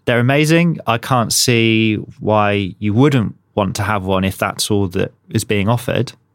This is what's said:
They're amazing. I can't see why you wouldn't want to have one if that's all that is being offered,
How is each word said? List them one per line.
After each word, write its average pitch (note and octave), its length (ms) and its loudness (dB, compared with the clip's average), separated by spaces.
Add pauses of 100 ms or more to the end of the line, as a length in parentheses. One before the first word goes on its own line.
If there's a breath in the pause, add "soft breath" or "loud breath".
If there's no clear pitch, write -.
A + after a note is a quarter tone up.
They're A#2 140 2
amazing. D#3 680 2
I A#2 100 0
can't A#2+ 340 -2
see A2+ 640 2 (240)
why G2+ 600 0
you G#2 140 -2
wouldn't B2+ 420 2 (200)
want G2 220 0
to G#2 60 -4
have G2+ 220 -2
one F#2+ 180 0
if F#2+ 140 -2
that's - 340 -4
all G2+ 180 0
that F#2+ 220 -4 (180)
is A2 140 -4
being G2+ 260 -2
offered, A#2+ 440 -2 (220)